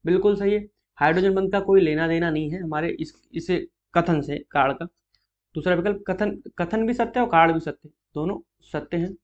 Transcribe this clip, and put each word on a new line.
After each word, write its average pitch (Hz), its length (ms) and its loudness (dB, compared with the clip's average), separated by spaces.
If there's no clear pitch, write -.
बिल्कुल 190 320 2
सही 202 160 0
है, 208 80 0
हाइड्रोजन 185 360 4
बंध 190 180 0
का 202 100 2
कोई 196 180 6
लेना 160 280 2
देना 170 220 0
नहीं 156 200 -2
है 185 120 -6
हमारे 156 280 -4
इस, 160 120 -10
इस 165 120 -8
कथन 170 280 2
से, 143 160 -6
कारण 139 240 2
का। 165 100 -10
दूसरा 180 200 0
विकल्प, 202 340 -2
कथन, 202 280 -2
कथन 220 280 -2
भी 240 80 -2
सत्य 240 260 -2
है 240 40 4
और 233 80 -4
कारण 165 200 6
भी 160 80 0
सत्य 156 240 -10
है, 151 60 -20
दोनों 170 240 -4
सत्य 151 240 -6
हैं। 175 280 -2